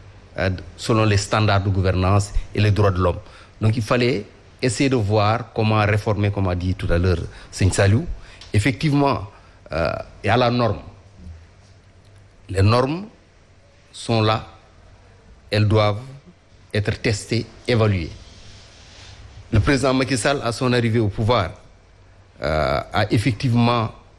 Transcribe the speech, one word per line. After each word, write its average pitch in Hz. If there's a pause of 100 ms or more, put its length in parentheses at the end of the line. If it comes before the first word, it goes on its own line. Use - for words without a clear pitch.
(380)
euh, 92 (260)
selon 110
les 104
standards 101
de 101
gouvernance 95 (220)
et 107
les 107
droits 101
de 92
l'homme. 90 (420)
Donc 110
il 120
fallait 120 (360)
essayer 127
de 131
voir 107
comment 107
réformer, 104
comme 98
a 90
dit 90
tout -
à 85
l'heure 87 (320)
Seigne 95
Saliou. 107 (480)
Effectivement, 139 (480)
euh, 76 (320)
il -
y -
a 113
la 123
norme. 120 (1700)
Les 95
normes 131 (840)
sont 113
là, 110 (1040)
elles 107
doivent 107 (720)
être 107
testées, 113 (220)
évaluées. 104 (1400)
Le -
président 135
Macky 131
Sall, 143
à 117
son 123
arrivée 120
au 107
pouvoir, 107 (880)
euh, 71 (140)
a 107
effectivement 120 (280)